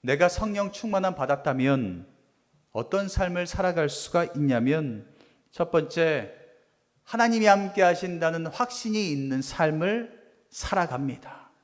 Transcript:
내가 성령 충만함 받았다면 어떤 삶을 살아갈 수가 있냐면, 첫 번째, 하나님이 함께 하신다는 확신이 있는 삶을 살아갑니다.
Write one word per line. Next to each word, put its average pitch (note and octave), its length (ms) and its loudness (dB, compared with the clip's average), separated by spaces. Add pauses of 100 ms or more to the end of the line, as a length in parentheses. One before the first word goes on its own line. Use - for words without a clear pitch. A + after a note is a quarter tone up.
내가 C#3+ 260 2
성령 G3+ 460 -2
충만함 G3 420 -2
받았다면 C3 920 0 (640)
어떤 G3 340 -2
삶을 F3 400 -2
살아갈 E3+ 400 0
수가 E3+ 380 -2 (100)
있냐면, C3+ 720 0 (420)
첫 E3 220 -4
번째, D#3 640 0 (720)
하나님이 A3+ 400 2
함께 G3 360 6
하신다는 E3 680 2
확신이 G#3+ 640 -2
있는 C3+ 300 -2
삶을 E3+ 800 -2 (280)
살아갑니다. C#3 1000 -4 (120)